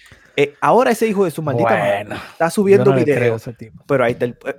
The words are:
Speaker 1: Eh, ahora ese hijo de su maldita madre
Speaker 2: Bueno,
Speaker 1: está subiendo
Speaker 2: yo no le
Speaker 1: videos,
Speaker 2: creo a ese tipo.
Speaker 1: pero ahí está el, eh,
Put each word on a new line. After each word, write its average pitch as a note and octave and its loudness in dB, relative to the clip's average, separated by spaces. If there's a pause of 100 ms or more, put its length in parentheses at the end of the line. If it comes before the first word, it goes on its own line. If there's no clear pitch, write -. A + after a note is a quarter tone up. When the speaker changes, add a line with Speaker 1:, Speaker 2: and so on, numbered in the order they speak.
(380)
Speaker 1:
Eh, C#3+ 0
ahora A3 4
ese A3+ 0
hijo G3+ 0
de E3 -4
su D#3+ -8
maldita A#2+ 0
madre G2+ 0
Speaker 2:
Bueno, - -12 (160)
Speaker 1:
está E3 -2
subiendo G3 2
Speaker 2:
yo C3+ 4
no C#3 4
le C3 2
Speaker 1:
videos, D3 0
Speaker 2:
creo A#2+ 0
a A2+ -6
ese A#2 -12
tipo. - -20
Speaker 1:
pero C3+ 0
ahí A#2+ 0
está B2 -4
el, A#2+ -6
eh, C3+ -8